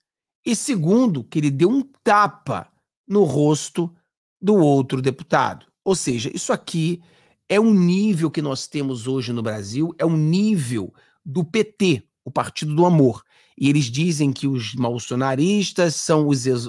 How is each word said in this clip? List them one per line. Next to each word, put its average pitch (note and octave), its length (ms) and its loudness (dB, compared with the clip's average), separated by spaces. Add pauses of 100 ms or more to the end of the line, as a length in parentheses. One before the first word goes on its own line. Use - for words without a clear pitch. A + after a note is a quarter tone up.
(440)
E A3+ 120 0
segundo, G3 640 0
que - 160 -8
ele D3 120 0
deu D3+ 200 2
um C4+ 120 0 (200)
tapa G3+ 640 0 (380)
no G3+ 160 2
rosto D3+ 720 0 (460)
do G3+ 160 2
outro C#3 440 2
deputado. C3 680 -2 (180)
Ou F#3+ 100 0
seja, B2 400 -4
isso - 180 -4
aqui F3 500 -4 (460)
é G3 120 2
um A3 120 4
nível F3+ 580 2
que D#3 120 -4
nós C#3 240 -6
temos C3+ 400 -6
hoje B2+ 260 -4
no A#2+ 100 -4
Brasil, A2 560 -6
é D#3+ 60 -2
um E3 120 0
nível D#3 760 0 (320)
do D#3 200 -4
P G#3+ 180 0
T, F3+ 400 -2 (220)
o B2+ 60 -14
Partido D3+ 440 -6
do E3+ 100 4
Amor. D3+ 380 4 (340)
E C#3 120 0
eles D3 160 2
dizem C#3+ 480 -2
que C#3 160 -6
os B2 260 -6
bolsonaristas C3+ 1200 -2
são D#3 320 0
os C3+ 180 0
ex-, B2 240 -2